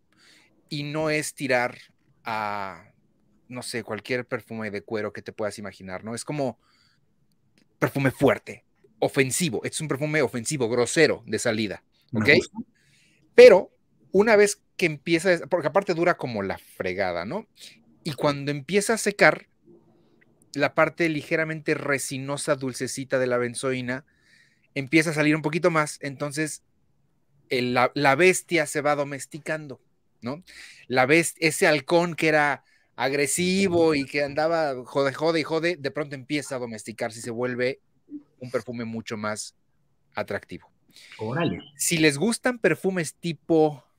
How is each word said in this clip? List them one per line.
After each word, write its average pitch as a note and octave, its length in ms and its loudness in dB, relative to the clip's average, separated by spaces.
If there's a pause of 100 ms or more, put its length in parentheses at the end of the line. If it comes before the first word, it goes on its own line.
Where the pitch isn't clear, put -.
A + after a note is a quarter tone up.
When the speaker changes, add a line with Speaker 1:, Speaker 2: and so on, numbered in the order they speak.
(680)
Speaker 1:
y D3 160 -6
no D3+ 260 -4
es D3+ 240 -2
tirar B2 440 -2 (460)
a, G#2 680 -6 (560)
no B2 140 -12
sé, A#2 220 -8
cualquier A#2+ 420 -6
perfume A2+ 440 -10
de G2+ 120 -8
cuero G#2+ 300 -6
que G#2+ 100 -14
te - 100 -16
puedas G#2 260 -8
imaginar, F#2+ 460 -14
¿no? A2+ 100 -10
Es A2+ 100 -10
como C#3 340 -6 (1200)
perfume C#3 320 0
fuerte, A#2 540 -2 (340)
ofensivo. C3+ 640 0
Es - 160 -8
un D#3 80 -6
perfume D3+ 340 -2
ofensivo, A#2+ 460 -2
grosero B2 580 2
de G#2+ 120 -2
salida, G#2+ 460 -4 (260)
Speaker 2:
Me A2+ 120 -2
Speaker 1:
¿ok? A2 140 6
Speaker 2:
gusta. - 220 -2 (760)
Speaker 1:
Pero A#3 360 12 (400)
una G#3+ 260 6
vez G3+ 260 4 (140)
que F#3 100 2
empieza, E3 640 0
porque D#3 200 0
aparte F#3 260 2
dura E3+ 220 2
como A#2 260 -4
la F#2 160 -4
fregada, F2+ 680 -4
¿no? E3 220 -8 (560)
Y D#3+ 120 -8
cuando C#3+ 360 -2
empieza F3+ 440 -2
a G#3 40 -2
secar, - 500 2 (1040)
la C#3 200 0
parte D#3+ 360 2
ligeramente D#3 640 -4
resinosa, C#3 840 -4
dulcecita C3 600 -4
de B2+ 80 0
la B2 100 0
benzoína B2+ 720 -4 (680)
empieza D#3 360 0
a - 20 -2
salir D3+ 240 2
un D#3 60 -4
poquito D#3+ 280 0
más, D#3 300 -2
entonces C#3+ 600 -8 (880)
el, B2 240 0
la, B2+ 200 4
la C#3+ 200 4
bestia E3+ 520 2
se D3 140 -6
va D3 140 2
domesticando, C#3+ 880 -8 (400)
¿no? C#3+ 200 -10 (460)
La B2+ 180 4
bes-, D#3+ 340 2
ese E3 260 2
halcón E3+ 480 2
que D#3+ 140 0
era D3 360 0 (320)
agresivo E3 960 0
y C3+ 120 -2
que C#3+ 180 -4
andaba D3 600 -2
jode, C#3 260 0
jode D#3+ 280 0
y - 20 0
jode, D#3+ 340 -2
de C#3 140 -8
pronto D3 240 -8
empieza C3+ 420 -6
a - 20 -6
domesticarse A2+ 600 -10
y A2+ 40 -14
se A#2 80 -10
vuelve B2 500 -4 (600)
un B2 100 -14
perfume A#2+ 360 -6
mucho A2+ 320 -8
más G#2+ 360 -8 (600)
atractivo. - 560 -8 (480)
Speaker 2:
Órale. A2+ 420 -4 (160)
Speaker 1:
Si - 220 -2
les D#3 180 6
gustan A#3 420 -2
perfumes F3+ 560 0
tipo D#3 720 0 (140)